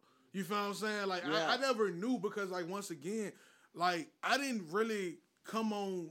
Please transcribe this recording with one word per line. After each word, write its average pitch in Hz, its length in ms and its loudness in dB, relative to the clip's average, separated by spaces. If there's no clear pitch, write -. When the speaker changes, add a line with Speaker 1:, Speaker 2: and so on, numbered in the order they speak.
Speaker 1:
You 190 100 -2
feel 185 140 0
what 208 120 2
I'm 202 60 -2
saying? 208 340 -2
Like, 180 160 0
Speaker 2:
Yeah. 160 260 2
Speaker 1:
I, 247 40 4
I - 40 4
never 226 320 2
knew 208 280 0
because, 196 320 -2
like, 180 180 -2
once 196 220 -6
again, 180 420 -4
like, 170 340 2
I 208 160 4
didn't 233 340 -2
really 202 460 0
come 220 300 0
on 190 360 -4